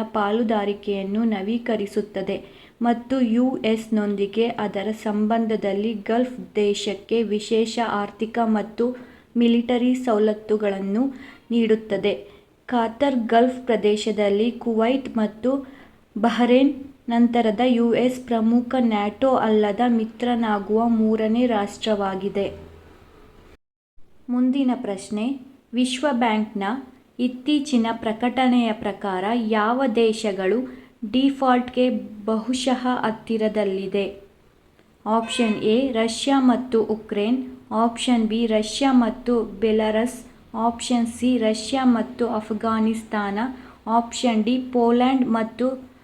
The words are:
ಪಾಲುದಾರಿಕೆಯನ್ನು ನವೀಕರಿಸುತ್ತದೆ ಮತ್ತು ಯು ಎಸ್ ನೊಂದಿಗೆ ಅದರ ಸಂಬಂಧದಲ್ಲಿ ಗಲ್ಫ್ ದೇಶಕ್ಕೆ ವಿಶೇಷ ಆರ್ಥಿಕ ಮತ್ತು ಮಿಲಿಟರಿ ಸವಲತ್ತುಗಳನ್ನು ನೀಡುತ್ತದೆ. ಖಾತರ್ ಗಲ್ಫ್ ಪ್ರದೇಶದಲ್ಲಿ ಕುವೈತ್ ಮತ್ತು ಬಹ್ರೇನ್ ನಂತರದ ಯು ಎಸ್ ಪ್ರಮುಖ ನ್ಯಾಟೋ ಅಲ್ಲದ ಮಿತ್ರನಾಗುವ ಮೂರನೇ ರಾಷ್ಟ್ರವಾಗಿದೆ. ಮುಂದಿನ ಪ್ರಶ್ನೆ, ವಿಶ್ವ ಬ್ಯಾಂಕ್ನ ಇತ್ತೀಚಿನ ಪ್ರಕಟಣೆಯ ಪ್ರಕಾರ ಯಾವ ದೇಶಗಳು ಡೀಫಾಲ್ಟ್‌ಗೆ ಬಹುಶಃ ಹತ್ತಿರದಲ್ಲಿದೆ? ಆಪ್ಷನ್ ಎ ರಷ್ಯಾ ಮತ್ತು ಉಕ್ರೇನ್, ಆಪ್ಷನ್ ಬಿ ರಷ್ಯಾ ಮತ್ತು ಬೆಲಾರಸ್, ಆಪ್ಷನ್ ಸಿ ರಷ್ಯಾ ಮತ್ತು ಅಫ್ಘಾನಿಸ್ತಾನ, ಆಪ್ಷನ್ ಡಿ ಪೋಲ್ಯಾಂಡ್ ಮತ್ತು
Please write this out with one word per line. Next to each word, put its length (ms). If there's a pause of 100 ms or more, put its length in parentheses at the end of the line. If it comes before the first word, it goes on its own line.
ಪಾಲುದಾರಿಕೆಯನ್ನು 1200
ನವೀಕರಿಸುತ್ತದೆ 1400 (140)
ಮತ್ತು 400
ಯು 360
ಎಸ್ 360
ನೊಂದಿಗೆ 540
ಅದರ 440 (120)
ಸಂಬಂಧದಲ್ಲಿ 880
ಗಲ್ಫ್ 640
ದೇಶಕ್ಕೆ 680
ವಿಶೇಷ 640
ಆರ್ಥಿಕ 560
ಮತ್ತು 540 (400)
ಮಿಲಿಟರಿ 580
ಸವಲತ್ತುಗಳನ್ನು 1160 (380)
ನೀಡುತ್ತದೆ. 760 (380)
ಖಾತರ್ 500
ಗಲ್ಫ್ 500
ಪ್ರದೇಶದಲ್ಲಿ 840
ಕುವೈತ್ 680
ಮತ್ತು 520 (480)
ಬಹ್ರೇನ್ 640 (260)
ನಂತರದ 560
ಯು 280
ಎಸ್ 260
ಪ್ರಮುಖ 600
ನ್ಯಾಟೋ 560
ಅಲ್ಲದ 520
ಮಿತ್ರನಾಗುವ 1000
ಮೂರನೇ 580
ರಾಷ್ಟ್ರವಾಗಿದೆ. 1040 (1800)
ಮುಂದಿನ 460
ಪ್ರಶ್ನೆ, 720 (260)
ವಿಶ್ವ 380
ಬ್ಯಾಂಕ್ನ 520 (560)
ಇತ್ತೀಚಿನ 720
ಪ್ರಕಟಣೆಯ 800
ಪ್ರಕಾರ 520 (100)
ಯಾವ 500 (120)
ದೇಶಗಳು 920 (240)
ಡೀಫಾಲ್ಟ್‌ಗೆ 800 (360)
ಬಹುಶಃ 680
ಹತ್ತಿರದಲ್ಲಿದೆ? 1300 (840)
ಆಪ್ಷನ್ 500
ಎ 360
ರಷ್ಯಾ 480
ಮತ್ತು 440
ಉಕ್ರೇನ್, 760 (140)
ಆಪ್ಷನ್ 560
ಬಿ 180
ರಷ್ಯಾ 460
ಮತ್ತು 520
ಬೆಲಾರಸ್, 800 (280)
ಆಪ್ಷನ್ 540
ಸಿ 300
ರಷ್ಯಾ 480
ಮತ್ತು 420
ಅಫ್ಘಾನಿಸ್ತಾನ, 1120 (480)
ಆಪ್ಷನ್ 560
ಡಿ 140 (160)
ಪೋಲ್ಯಾಂಡ್ 540
ಮತ್ತು 600 (140)